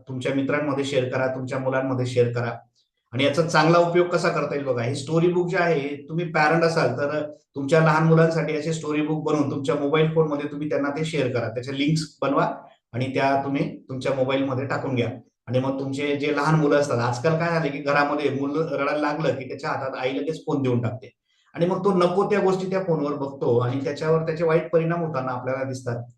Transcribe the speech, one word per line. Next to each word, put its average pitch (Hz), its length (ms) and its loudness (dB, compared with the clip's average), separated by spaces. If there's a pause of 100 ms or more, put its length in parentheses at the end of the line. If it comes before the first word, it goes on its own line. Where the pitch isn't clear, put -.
तुमच्या 131 280 -4
मित्रांमध्ये 139 480 0
शेअर 127 260 0
करा, 131 180 0
तुमच्या 131 320 -4
मुलांमध्ये 131 460 -2
शेअर 120 260 2
करा. 120 200 -2 (600)
आणि 131 120 0
याचा 143 180 2
चांगला 160 360 4
उपयोग 175 300 4
कसा 175 220 0
करता 151 260 -2
येईल 139 100 -4
बघा, 120 180 -2
हे 131 120 -2
स्टोरी 165 320 2
बुक 175 220 2
जे 185 100 -2
आहे, 147 500 0
तुम्ही 165 160 -4
पॅरेंट 160 380 2
असाल 139 340 2
तर 147 340 -2 (240)
तुमच्या 143 240 2
लहान 160 280 4
मुलांसाठी 160 500 4
असे 160 160 -2
स्टोरी 151 280 -2
बुक 151 220 -2
बनवून 151 280 0
तुमच्या 143 240 -2
मोबाईल 156 400 2
फोनमध्ये 147 360 0
तुम्ही 147 180 -6
त्यांना 143 200 -2
ते 156 160 -4
शेअर 135 220 0
करा. 117 220 -2
त्याच्या 127 240 -8
लिंक्स 147 480 0
बनवा 147 300 2 (420)
आणि 123 200 -4
त्या 135 320 2
तुम्ही 139 320 -4 (120)
तुमच्या 131 240 -4
मोबाईलमध्ये 135 520 0
टाकून 131 300 -4
घ्या. 117 140 0 (380)
आणि 127 120 0
मग 135 200 -2
तुमचे 143 360 -4
जे 147 220 0
लहान 156 220 2
मुलं 143 160 4
असतात, 143 220 2
आजकाल 156 420 0
काय 170 100 0
झालं 156 220 0
की 139 60 -6
घरामध्ये 143 520 0
मुलं 143 420 -2
रडायला 147 360 -2
लागलं 147 280 -2
की 131 120 -8
त्याच्या 147 220 -8
हातात 131 300 -6
आई 131 120 -2
लगेच 156 340 -4
फोन 139 160 0
देऊन 120 200 2
टाकते - 320 -6 (400)
आणि 160 120 0
मग 180 200 0
तो 196 80 4
नको 180 320 2
त्या 202 140 0
गोष्टी 185 300 2
त्या 190 100 0
फोनवर 143 340 -2
बघतो 139 440 0
आणि 123 260 0
त्याच्यावर 156 380 0
त्याचे 160 220 -4
वाईट 160 260 2
परिणाम 165 340 2
होताना 127 280 -4
आपल्याला 131 320 -4
दिसतात. 123 400 -6 (140)